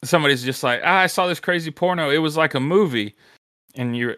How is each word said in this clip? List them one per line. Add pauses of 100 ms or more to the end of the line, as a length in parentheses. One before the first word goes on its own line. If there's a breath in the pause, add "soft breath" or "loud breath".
somebody's
just
like,
"Ah,
I
saw
this
crazy
porno.
It
was
like
a
movie." (580 soft breath)
And
you're,